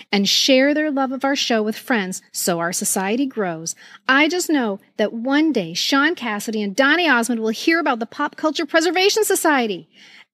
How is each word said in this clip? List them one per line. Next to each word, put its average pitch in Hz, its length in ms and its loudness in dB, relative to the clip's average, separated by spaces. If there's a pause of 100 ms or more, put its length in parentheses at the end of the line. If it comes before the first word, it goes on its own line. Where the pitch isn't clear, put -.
(120)
and 202 160 2
share 277 460 4
their 302 160 0
love 269 220 -2
of 269 120 -4
our 277 100 0
show 226 280 0
with 214 160 -4
friends 190 420 -2 (100)
so 170 280 -2
our 170 160 -2
society 208 500 -2
grows, 175 500 -6 (320)
I 285 220 4
just 349 220 -2
know 233 300 0 (180)
that 214 160 0
one 277 360 2
day 180 220 -2
Sean 285 420 0
Cassidy 214 460 -6
and 202 160 -6
Donny 302 320 2
Osmond 233 320 0
will 220 80 -2
hear 330 320 0
about 262 200 -2
the 226 60 -6
Pop - 300 -8
Culture 311 300 -2
Preservation 370 580 2
Society 254 640 0 (440)